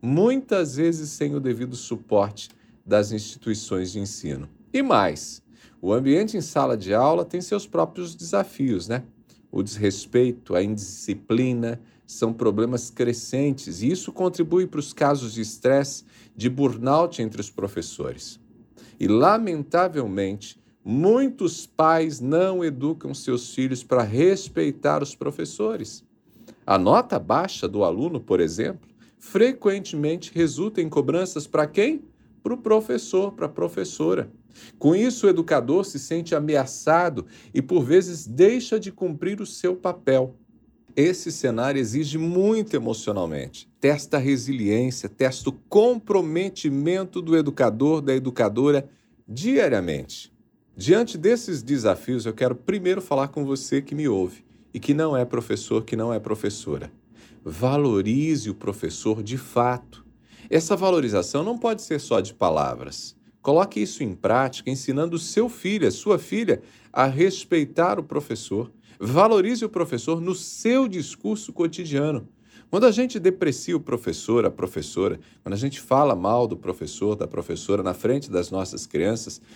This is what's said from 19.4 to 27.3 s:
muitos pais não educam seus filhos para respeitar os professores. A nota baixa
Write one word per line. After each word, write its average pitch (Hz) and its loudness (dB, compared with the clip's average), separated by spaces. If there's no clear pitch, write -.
muitos 190 2
pais 160 2
não 175 0
educam 151 -4
seus 123 -4
filhos 131 -2
para 123 2
respeitar 151 0
os 139 -10
professores. - -6
A 98 4
nota 170 4
baixa 135 -2